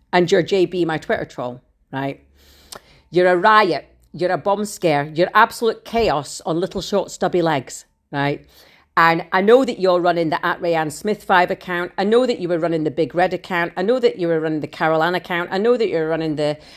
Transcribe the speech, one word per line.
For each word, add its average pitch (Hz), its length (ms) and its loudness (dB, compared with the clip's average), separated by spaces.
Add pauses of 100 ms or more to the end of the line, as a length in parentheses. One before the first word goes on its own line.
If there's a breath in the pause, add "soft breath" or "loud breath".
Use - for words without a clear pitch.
(120)
And 180 180 2
you're 185 140 4
J 185 220 2
B, 175 180 -4
my 160 140 -4
Twitter - 260 -4
troll, 123 360 -10 (320)
right? 139 320 -8 (880 loud breath)
You're 180 160 4
a 180 100 4
riot. 190 520 4 (240)
You're 175 200 -2
a 165 60 -4
bomb 202 260 -2
scare. 156 500 -2
You're 170 200 2
absolute 220 500 2
chaos 156 640 -2
on 170 120 -2
little 180 220 -6
short 196 300 -4
stubby 180 320 -2
legs, 156 420 -4 (260)
right? 143 360 -4 (500 soft breath)
And 165 340 4
I 190 120 2
know 240 240 6
that - 120 -6
you're 180 220 2
running 170 300 0
the 170 160 -4
at 170 160 -2
Rayanne 160 280 0
Smith 208 320 -6
five 180 280 2
account. 180 480 -6
I 190 60 -2
know 233 200 4
that 233 140 -2
you 170 100 -6
were 170 100 0
running 165 260 -2
the 151 60 0
Big 156 240 -2
Red 180 200 0
account. 170 420 -4
I 185 60 -4
know 240 160 0
that 233 200 0
you 170 100 -2
were 165 120 0
running 156 200 -2
the 143 80 -8
Carol 160 340 0
Ann 175 120 0
account. 175 380 -4
I 190 60 -2
know 240 180 2
that 220 140 -2
you 165 80 -2
were 160 100 -2
running 160 280 -4
the, 147 200 -2 (200 loud breath)